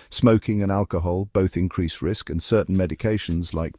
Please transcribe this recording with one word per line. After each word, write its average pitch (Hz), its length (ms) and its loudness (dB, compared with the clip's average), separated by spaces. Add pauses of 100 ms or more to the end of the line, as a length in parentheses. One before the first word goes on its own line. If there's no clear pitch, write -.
(100)
smoking 110 520 4
and 98 80 0
alcohol, 95 640 -2
both 95 240 2
increase 87 440 -2
risk, - 300 -4
and 85 100 -4
certain 95 360 0
medications 87 760 -2
like 80 260 -4